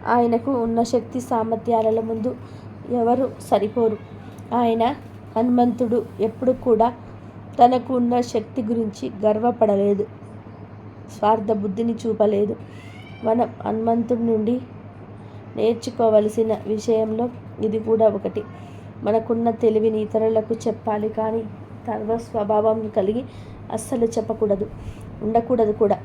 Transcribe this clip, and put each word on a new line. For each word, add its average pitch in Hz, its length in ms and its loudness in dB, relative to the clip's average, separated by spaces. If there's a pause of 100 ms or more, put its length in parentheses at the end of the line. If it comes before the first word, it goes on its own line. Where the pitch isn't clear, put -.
ఆయనకు 240 440 2 (120)
ఉన్న 233 200 0
శక్తి 240 380 -2
సామర్థ్యాల 226 800 0
ముందు 220 300 -2 (640)
ఎవరు 247 320 2 (140)
సరిపోరు. 214 580 2 (560)
ఆయన 226 300 2 (480)
హనుమంతుడు 240 680 2 (220)
ఎప్పుడు 240 400 0
కూడా 226 260 4 (680)
తనకు 247 400 6
ఉన్న 240 200 2 (120)
శక్తి 240 380 -4
గురించి 220 420 -2 (160)
గర్వపడలేదు, 214 840 4 (1040)
స్వార్థ 214 440 2
బుద్ధిని 214 400 0
చూపలేదు. 214 600 2 (680)
మనం 226 260 2 (100)
హనుమంతుడి 226 640 0
నుండి 226 320 2 (1000)
నేర్చుకోవలసిన 220 960 2 (160)
విషయంలో 220 580 0 (380)
ఇది 220 160 0
కూడా 220 280 4
ఒకటి. 208 360 0 (600)
మనకున్న 226 440 2 (140)
తెలివిని 220 400 4
ఇతరులకు 220 560 2
చెప్పాలి 214 520 -2
కానీ 220 340 -2 (400)
గర్వ 214 340 -2
స్వభావం 220 640 2 (100)
కలిగి 214 340 0 (480)
అస్సలు 233 440 0
చెప్పకూడదు, 214 520 0 (540)
ఉండకూడదు 226 520 2
కూడా. 208 320 4